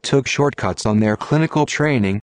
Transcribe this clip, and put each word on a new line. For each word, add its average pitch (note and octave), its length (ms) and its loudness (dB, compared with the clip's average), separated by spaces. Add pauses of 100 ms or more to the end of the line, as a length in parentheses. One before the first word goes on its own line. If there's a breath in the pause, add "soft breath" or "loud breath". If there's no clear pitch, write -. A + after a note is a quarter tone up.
took C#3 240 0
shortcuts C3 600 -2
on G#2+ 160 4
their G#2+ 160 2
clinical D#3 480 0
training," A2+ 640 0